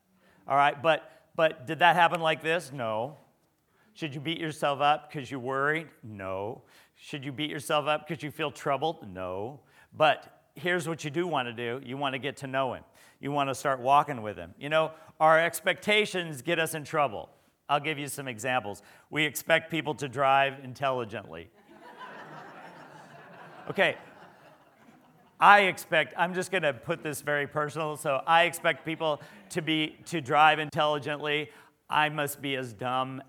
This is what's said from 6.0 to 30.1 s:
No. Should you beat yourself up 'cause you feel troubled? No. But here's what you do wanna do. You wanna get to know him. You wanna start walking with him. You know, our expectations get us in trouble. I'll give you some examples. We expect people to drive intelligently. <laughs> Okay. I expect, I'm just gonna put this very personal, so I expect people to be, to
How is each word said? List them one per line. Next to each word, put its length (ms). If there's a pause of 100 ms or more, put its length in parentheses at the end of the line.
No. 600 (320)
Should 300
you 80
beat 180
yourself 360
up 200
'cause 160
you 80
feel 200
troubled? 580
No. 520 (320)
But 640
here's 340
what 160
you 60
do 160
wanna 260
do. 320
You 120
wanna 220
get 200
to 80
know 280
him. 100 (340)
You 140
wanna 220
start 260
walking 420
with 140
him. 220
You 100
know, 240 (260)
our 200
expectations 1040
get 160
us 160
in 100
trouble. 460 (380)
I'll 120
give 180
you 100
some 200
examples. 540 (280)
We 140
expect 460
people 260
to 120
drive 560
intelligently. 920
<laughs> 60 (2000)
Okay. 280 (1400)
I 220
expect, 560
I'm 180
just 160
gonna 240
put 280
this 200
very 240
personal, 500
so 300
I 180
expect 400
people 380 (280)
to 120
be, 340 (100)
to 140